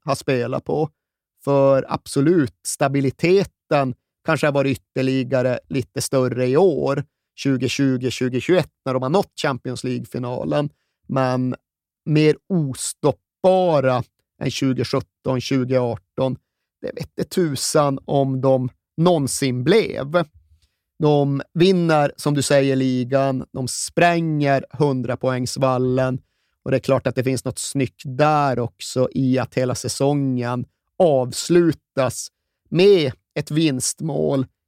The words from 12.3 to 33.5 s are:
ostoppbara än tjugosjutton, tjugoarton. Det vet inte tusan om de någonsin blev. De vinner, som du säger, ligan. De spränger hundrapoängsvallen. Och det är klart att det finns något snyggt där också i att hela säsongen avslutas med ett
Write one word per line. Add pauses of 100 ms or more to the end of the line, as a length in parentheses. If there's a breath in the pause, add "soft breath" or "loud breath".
ostoppbara (380)
än
tjugosjutton,
tjugoarton. (440)
Det
vet
inte
tusan
om
de (280)
någonsin
blev. (760)
De (120)
vinner,
som
du
säger,
ligan.
De
spränger
hundrapoängsvallen. (440)
Och
det
är
klart
att
det
finns
något
snyggt
där
också
i
att
hela
säsongen (340)
avslutas (420)
med (240)
ett